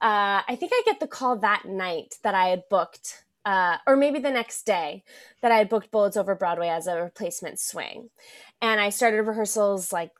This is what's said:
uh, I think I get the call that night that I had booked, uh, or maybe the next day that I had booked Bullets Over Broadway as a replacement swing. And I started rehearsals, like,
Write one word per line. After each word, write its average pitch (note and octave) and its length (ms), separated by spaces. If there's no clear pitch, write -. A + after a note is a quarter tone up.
uh, G3+ 460
I B3 100
think - 180
I B4 120
get D4+ 140
the D4+ 80
call B3+ 300
that G3+ 260
night F#3 580
that G3+ 120
I F#3 140
had F3+ 200
booked, - 560
uh, F#3 420
or C4+ 100
maybe C#4+ 220
the C#4 120
next A#3+ 360
day F3+ 360
that A#3+ 100
I A3+ 60
had G#3 100
booked G#3+ 220
Bullets G3+ 260
Over G3 180
Broadway F3 340
as E3 180
a F3 160
replacement F3 560
swing. - 520
And A3 180
I G3+ 100
started A3 320
rehearsals, G#3 680
like, E3+ 280